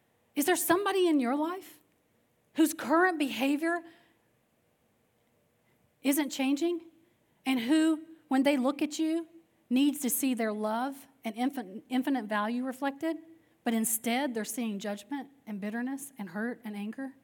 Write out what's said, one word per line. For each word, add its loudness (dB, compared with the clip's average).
Is 2
there 4
somebody 2
in 6
your 2
life -4
whose 4
current 4
behavior 0
isn't 2
changing 0
and 0
who, 4
when 2
they 4
look 0
at -4
you, 0
needs 4
to -2
see 0
their -2
love -2
and -8
infin-, -4
infinite 0
value -2
reflected, -4
but 0
instead 0
they're -4
seeing -6
judgment -8
and -8
bitterness -6
and -10
hurt -6
and -10
anger -8